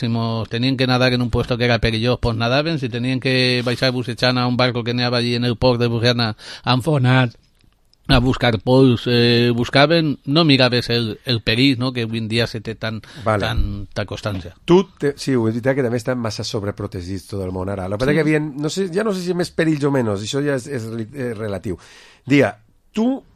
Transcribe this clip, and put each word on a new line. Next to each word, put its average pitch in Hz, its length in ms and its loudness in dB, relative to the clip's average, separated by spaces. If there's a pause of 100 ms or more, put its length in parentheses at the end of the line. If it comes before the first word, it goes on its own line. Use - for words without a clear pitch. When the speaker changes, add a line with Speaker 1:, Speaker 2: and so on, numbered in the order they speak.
Speaker 1:
si 123 40 0
mos 113 400 -2
tenien 123 300 -2
que 127 80 2
nadar 127 280 2
en 123 100 0
un 117 80 -4
puesto 120 260 -2
que 117 80 0
era 120 140 2
perillós, 113 420 0
pues 117 160 -2
nadaven, 143 400 0
si 127 120 -4
tenien 123 300 -2
que 127 460 0
baixar 123 260 0
bussejant 123 460 -2
a 127 80 0
un 123 120 0
barco 123 260 0
que 117 80 -4
anava 123 260 0
allí 120 160 0
en 120 100 -2
el 120 140 0
port 123 240 2
de 120 60 2
Borriana 117 480 0 (340)
enfonat 127 640 4 (760)
a 135 120 6
buscar 120 420 2
pols, 127 480 6
eh, 120 460 4
buscaven, 147 680 2
no 147 200 2
miraves 127 460 4
el, 117 340 -2
el 117 160 -2
perill, 123 380 2
no? 127 120 -2
Que 123 140 -4
avui 113 160 -4
en 110 80 -6
dia 117 160 0
se 110 160 -8
té 110 140 -10
tan, 110 260 -8 (220)
Speaker 2:
Vale. 104 240 2
Speaker 1:
tanta 101 580 -4
constància. 98 480 -8 (120)
Speaker 2:
Tu 185 180 4 (160)
te, 143 180 -2
sí, - 160 -4
ho 117 160 2
he - 80 -2
dit 117 80 -4
que 135 160 0
també 120 160 -2
està 123 160 -4
massa 113 320 -6
sobreprotegit 98 840 -8
tot 98 100 -6
el 92 100 -6
món 92 220 -6
ara. 95 160 -8
La 104 80 -4
veritat 131 160 0
Speaker 1:
Sí. - 60 2
Speaker 2:
que - 20 2
havien, 151 300 0 (100)
no 151 80 -2
sé, 190 240 -4
ja 202 100 -2
no 220 140 -2
sé 175 80 -8
si 180 80 -2
més 175 160 -2
perills 156 340 0
o 147 80 2
menys, 113 300 0
això 139 240 -4
ja 143 160 -2
és, 113 60 -14
és 127 180 -8
rel-, 113 320 -8
eh, 123 160 -6
relatiu. 98 460 -8 (500)
Dia, 127 240 4 (400)
tu... 247 300 -2 (120)